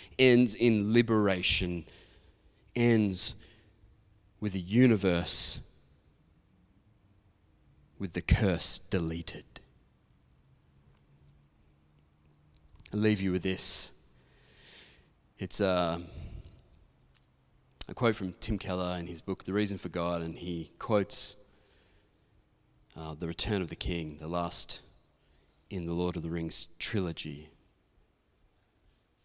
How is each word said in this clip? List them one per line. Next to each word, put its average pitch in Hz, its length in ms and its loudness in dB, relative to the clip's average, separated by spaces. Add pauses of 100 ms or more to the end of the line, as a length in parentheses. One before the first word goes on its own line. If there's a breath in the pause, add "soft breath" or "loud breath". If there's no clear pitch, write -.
(180 loud breath)
ends 123 380 8
in 107 360 4
liberation, 98 920 2 (880 soft breath)
ends 110 640 4 (1040 soft breath)
with 98 160 -4
a - 20 -4
universe 95 1000 2 (2250)
with 92 180 -8
the 87 80 -4
curse - 580 2
deleted. 85 640 -4 (3500)
I'll 107 60 -4
leave 107 220 2
you 95 100 0
with 90 140 0
this. - 480 0 (1500 loud breath)
It's 101 220 -4
a, 90 420 2 (1800 loud breath)
a - 80 -14
quote 117 220 0
from 92 240 -6
Tim 107 180 -2
Keller 90 400 -4
in 85 80 -6
his 82 140 -12
book, - 240 -8
The 92 80 -6
Reason 101 260 0
for 87 120 -10
God, 87 320 -2
and 82 140 -8
he 85 440 -8
quotes, - 560 0 (1600 soft breath)
uh, 78 200 -10
the 80 120 -8
Return 95 360 -2
of 82 60 -6
the 80 80 -12
King, 80 420 -6
the 78 100 -10
last 87 540 -4 (880)
in 90 160 -6
the 85 80 -4
Lord 87 200 -2
of 82 80 -6
the 82 60 -6
Rings 82 400 -4 (100)
trilogy. 80 680 -6 (1800)